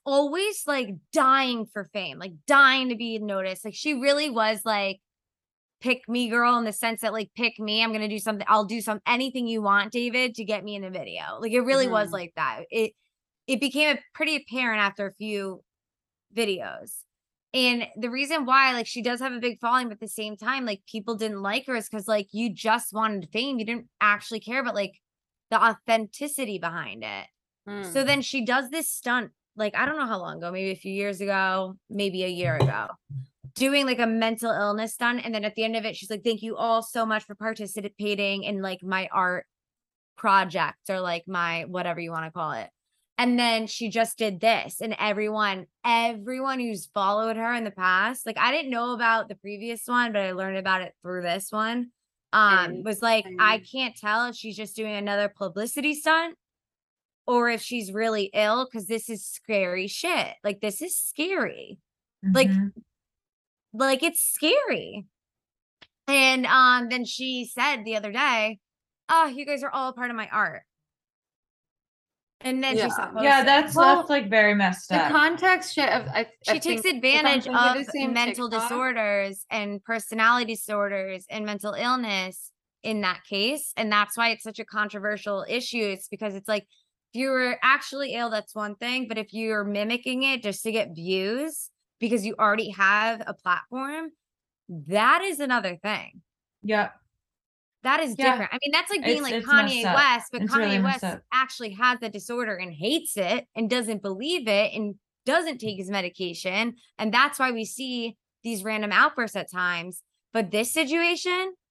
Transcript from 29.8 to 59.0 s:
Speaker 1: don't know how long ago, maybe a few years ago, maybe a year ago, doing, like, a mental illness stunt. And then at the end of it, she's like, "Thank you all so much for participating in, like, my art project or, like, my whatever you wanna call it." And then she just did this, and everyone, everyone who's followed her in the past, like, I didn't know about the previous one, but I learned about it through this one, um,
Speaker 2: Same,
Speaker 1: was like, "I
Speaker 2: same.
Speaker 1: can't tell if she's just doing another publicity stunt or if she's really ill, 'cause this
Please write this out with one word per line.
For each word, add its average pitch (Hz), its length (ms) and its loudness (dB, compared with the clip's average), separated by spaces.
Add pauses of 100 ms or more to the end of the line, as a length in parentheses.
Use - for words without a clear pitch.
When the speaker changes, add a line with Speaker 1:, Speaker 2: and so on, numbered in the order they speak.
Speaker 1:
don't 294 140 -2
know 277 80 -2
how 214 120 -4
long 165 200 -10
ago, 170 140 -8
maybe 190 180 -4
a 190 60 -6
few 190 160 -10
years 196 280 -4
ago, 190 580 0 (120)
maybe 196 340 -2
a 185 40 -2
year 175 280 0
ago, 107 320 0 (640)
doing, 277 320 2
like, 240 140 0
a 240 60 4
mental 226 460 0
illness 208 400 -2
stunt. 240 320 -2
And 226 100 -6
then 208 100 -4
at 214 100 -4
the 220 100 -2
end 226 120 -2
of 220 100 -4
it, 202 100 -8
she's - 140 -12
like, 208 120 -6
"Thank 220 200 0
you 220 140 -6
all 226 260 2
so 226 240 -2
much 214 180 -2
for 208 100 -16
participating 202 1080 -4
in, 202 180 -4
like, 190 220 -6
my 190 280 -4
art 180 360 0 (720)
project 190 720 0
or, 190 100 -2
like, 170 260 -4
my 170 380 -2
whatever 175 360 -4
you 165 100 -8
wanna 160 200 -8
call 160 220 -4
it." 113 160 -8 (500)
And 247 200 4
then 226 280 2
she 226 220 -6
just 226 300 0
did 202 220 -2
this, 214 420 2
and 220 160 -4
everyone, 208 680 -2 (200)
everyone 240 760 0
who's 220 320 -6
followed 214 460 0
her 233 160 -2
in 233 100 -4
the 208 60 -6
past, 190 560 0
like, 220 120 -6
I 233 120 4
didn't 285 200 -2
know 240 220 -2
about 226 360 2
the 196 80 -12
previous 208 500 -10
one, 240 260 2
but 208 80 0
I 190 120 -2
learned 190 260 -4
about 190 240 0
it 175 180 -12
through 180 220 -6
this 175 280 -2
one, 233 420 -2 (420)
um, 196 400 6
Speaker 2:
Same, 185 100 -8
Speaker 1:
was 208 160 -4
like, 226 240 4 (140)
"I 220 180 6
Speaker 2:
same. - 160 -8
Speaker 1:
can't 254 240 -4
tell 220 300 0
if 240 100 -8
she's 220 200 -12
just 208 200 -10
doing 214 180 -6
another 202 400 0
publicity 226 600 -4
stunt 320 420 2 (920)
or 240 220 4
if 226 140 -2
she's 226 280 -6
really 214 440 0
ill, 214 320 4
'cause 226 200 -10
this 220 220 -4